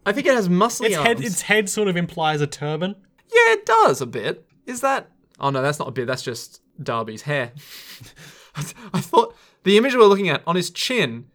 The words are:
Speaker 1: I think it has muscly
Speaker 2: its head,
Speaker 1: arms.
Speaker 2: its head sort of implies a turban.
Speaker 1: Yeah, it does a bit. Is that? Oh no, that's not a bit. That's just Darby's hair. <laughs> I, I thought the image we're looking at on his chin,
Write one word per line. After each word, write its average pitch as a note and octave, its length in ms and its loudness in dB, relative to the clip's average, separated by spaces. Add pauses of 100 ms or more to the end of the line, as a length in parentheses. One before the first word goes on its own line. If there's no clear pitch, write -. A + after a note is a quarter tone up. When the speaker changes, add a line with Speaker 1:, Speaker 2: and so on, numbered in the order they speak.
Speaker 1:
I G3+ 60 2
think C#4 160 -2
it C4+ 60 2
has G#3+ 140 0
muscly G#3 420 2
Speaker 2:
its F#3+ 60 -2
head, A3+ 200 2
Speaker 1:
arms. A3+ 100 -6
Speaker 2:
its G3 160 -6
head G#3 260 0
sort G#3 200 -2
of F3+ 80 0
implies D#3+ 440 -2
a D3 60 0
turban. D#3 480 -6 (400)
Speaker 1:
Yeah, A#4 200 6
it G4+ 120 -4
does A4 340 4
a - 60 -6
bit. C3 400 -8 (180)
Is B3 180 -10
that? C4+ 280 -2 (300)
Oh C#3 100 -2
no, C3+ 100 -2
that's C#3+ 200 -2
not - 80 -8
a B2 40 -10
bit. A#2+ 140 -4
That's C3 160 -4
just - 380 -12 (200)
Darby's A2+ 420 -6
hair. C#3 280 -4 (540)
<laughs> - 500 -20
I, D3 100 -8 (300)
I F3 60 -2
thought A#3 340 0 (300)
the G3 120 6
image B3 200 4
we're A#3+ 80 10
looking G3 240 6
at C#3 180 -2
on E3+ 80 0
his F3 160 -2
chin, C3 540 -2 (100)